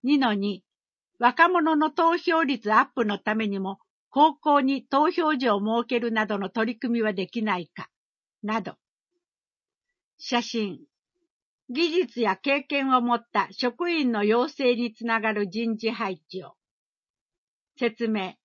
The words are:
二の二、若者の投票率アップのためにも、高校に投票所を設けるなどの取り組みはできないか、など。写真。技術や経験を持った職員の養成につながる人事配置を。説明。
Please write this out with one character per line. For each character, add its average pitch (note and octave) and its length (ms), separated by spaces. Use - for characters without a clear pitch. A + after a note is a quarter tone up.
二 C#4 160
の A#3+ 140
二、 G3 300
若 B3+ 280
者 D#4+ 260
の D4+ 160
投 E4 260
票 E4 260
率 A3 300
ア A3 40
ッ C4 180
プ A#3+ 100
の G#3 140
た A3 160
め A3 120
に G3 120
も、 F#3+ 180
高 D4 260
校 C#4+ 260
に C4 260
投 D4+ 240
票 D#4 280
所 A#3 160
を G3 40
設 A3+ 280
け A#3+ 120
る A#3 120
な A3 140
ど G#3 140
の F#3 100
取 A3+ 240
り - 60
組 A#3 160
み A#3 80
は G#3+ 100
で F#3 140
き A3+ 160
な G3 160
い E3 80
か、 - 240
な G#3+ 200
ど。 - 140
写 A#3+ 240
真。 G#3+ 380
技 D4+ 220
術 D#4 300
や G3 160
経 C#4 260
験 C#4 260
を B3+ 120
持 A#3+ 140
っ A#3 160
た G3+ 200
職 B3 400
員 C#4+ 200
の G#3 120
養 A#3+ 260
成 B3 260
に A#3 200
つ A3+ 100
な A3+ 160
が A3 100
る G#3 160
人 A3+ 300
事 A3 140
配 G3 360
置 F#3 160
を。 - 120
説 A#3 300
明。 G3 260